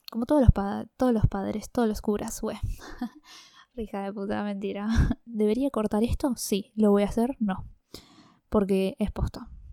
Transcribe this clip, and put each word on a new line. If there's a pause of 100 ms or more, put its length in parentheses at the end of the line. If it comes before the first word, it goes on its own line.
(120)
Como
todos
los
pa-, (100)
todos
los
padres,
todos
los
curas,
güey.
<laughs>
Hija
de
puta,
mentira. (200)
<laughs>
¿Debería
cortar
esto?
Sí.
¿Lo
voy
a
hacer?
No. (840)
Porque
es
posta. (240)